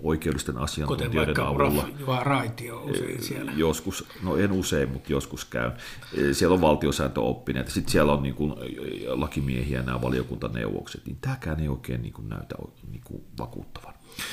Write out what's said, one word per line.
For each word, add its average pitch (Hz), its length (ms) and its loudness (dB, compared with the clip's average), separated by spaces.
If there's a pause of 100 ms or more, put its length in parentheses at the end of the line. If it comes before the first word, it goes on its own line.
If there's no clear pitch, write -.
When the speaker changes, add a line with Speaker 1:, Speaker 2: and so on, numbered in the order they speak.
Speaker 1:
oikeudellisten 78 520 0
Speaker 2:
Kuten 62 100 -2
Speaker 1:
asiantuntijoiden 76 600 0
Speaker 2:
vaikka 76 220 2
Speaker 1:
avulla. 73 340 4
Speaker 2:
Raf - 180 -6
Juha 127 240 0
Raitio 120 600 -2
usein 50 320 -2
Speaker 1:
Ee, - 60 -6
Speaker 2:
siellä. - 300 -4
Speaker 1:
joskus, 78 520 0 (180)
no 87 140 2
en 98 160 4
usein, 85 400 2
mut 67 180 -4
joskus 69 340 -2
käyn. 60 280 -2 (440)
Ee, 69 180 4
siellä 90 200 6
on 92 60 6
valtiosääntöoppineita, 67 1080 2
sit - 180 0
siellä 73 240 8
on 71 100 4
niinku, 67 340 0 (520)
lakimiehiä, 65 720 0
nää 62 200 -2
valiokuntaneuvokset, 58 1040 -2
niin - 140 -8
tääkään 82 400 -2
ei 76 80 0
oikein 64 340 -2
niinku 55 200 -8
näytä 50 320 -8 (100)
o-, - 80 -14 (180)
niinku - 340 -12 (140)
vakuuttavan. - 560 -10 (380)